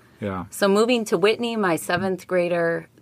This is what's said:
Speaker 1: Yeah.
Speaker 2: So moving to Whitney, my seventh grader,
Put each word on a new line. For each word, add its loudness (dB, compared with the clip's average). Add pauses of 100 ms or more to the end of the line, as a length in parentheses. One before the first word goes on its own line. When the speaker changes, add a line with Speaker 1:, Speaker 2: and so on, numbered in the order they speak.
(200)
Speaker 1:
Yeah. -6
Speaker 2:
So 0
moving 2
to 0
Whitney, 2
my 2
seventh -4
grader, 0 (140)